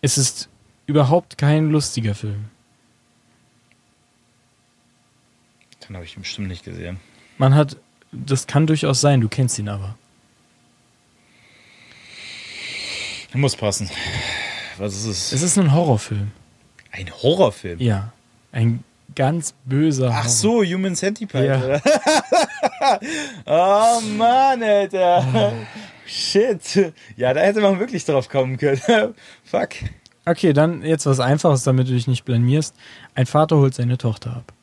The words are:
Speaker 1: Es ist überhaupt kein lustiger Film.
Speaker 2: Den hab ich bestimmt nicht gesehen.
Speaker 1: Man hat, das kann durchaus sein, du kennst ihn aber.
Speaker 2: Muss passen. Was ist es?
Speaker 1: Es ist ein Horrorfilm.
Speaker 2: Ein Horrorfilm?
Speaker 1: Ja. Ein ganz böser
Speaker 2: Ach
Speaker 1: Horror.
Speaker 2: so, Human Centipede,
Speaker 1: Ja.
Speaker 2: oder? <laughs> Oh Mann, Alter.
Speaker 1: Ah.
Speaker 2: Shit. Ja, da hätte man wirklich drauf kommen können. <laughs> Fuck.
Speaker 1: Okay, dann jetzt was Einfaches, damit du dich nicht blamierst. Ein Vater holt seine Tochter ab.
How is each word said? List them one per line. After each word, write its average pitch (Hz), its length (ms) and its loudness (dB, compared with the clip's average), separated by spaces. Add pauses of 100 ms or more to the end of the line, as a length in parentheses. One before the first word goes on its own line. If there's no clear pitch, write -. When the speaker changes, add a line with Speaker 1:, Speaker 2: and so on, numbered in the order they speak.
Speaker 1:
Es 143 180 0
ist - 300 -4 (380)
überhaupt 147 520 2
kein 151 320 2
lustiger 117 440 -2
Film. 104 320 -10 (3500)
Speaker 2:
Den 98 80 -14
hab 90 60 -12
ich 85 140 -18
bestimmt 95 320 -10
nicht 90 160 -10
gesehen. 87 340 -12 (400)
Speaker 1:
Man 135 160 4
hat, 147 220 2 (340)
das 135 360 -6
kann 143 200 2
durchaus 147 340 0
sein, 143 200 4
du 110 80 0
kennst 127 300 -2
ihn 104 100 -6
aber. 101 280 -8 (3500)
Speaker 2:
Muss 135 200 2
passen. 101 360 -2 (880)
Was 98 160 -6
ist 101 100 -8
es? 104 280 -6
Speaker 1:
Es 139 100 0
ist 180 160 0
ein 165 140 4
Horrorfilm. 110 580 2 (600)
Speaker 2:
Ein 95 200 -12 (120)
Horrorfilm? 120 580 2
Speaker 1:
Ja. 110 320 -2 (380)
Ein 117 320 0 (320)
ganz 151 400 -2 (100)
böser 135 460 0
Speaker 2:
Ach 113 140 -2
Speaker 1:
Horror. 117 40 -4
Speaker 2:
so, 220 360 2
Human 185 320 -2
Centipede, 196 500 -2
Speaker 1:
Ja. 135 180 2
Speaker 2:
oder? 135 220 0
<laughs> 302 1120 0 (460)
Oh 202 540 4 (160)
Mann, 247 460 2
Alter. 190 640 2 (100)
Speaker 1:
Ah. 120 180 2 (520)
Speaker 2:
Shit. 196 880 0 (240)
Ja, 123 180 0
da 151 60 0
hätte 202 200 2
man 196 200 4
wirklich 233 240 -4
drauf 139 240 0
kommen 131 300 0
können. 139 280 0
<laughs> 220 280 2 (300)
Fuck. - 260 -4 (540)
Speaker 1:
Okay, 170 280 2
dann 156 300 2
jetzt 156 240 -2
was 131 140 2
Einfaches, 135 440 2
damit 131 240 2
du 131 40 -2
dich 123 140 0
nicht 127 180 -2
blamierst. 127 500 0 (400)
Ein 127 120 0
Vater 156 300 2
holt 139 180 4
seine 123 220 -2
Tochter 120 400 -4
ab. 123 160 -16 (100)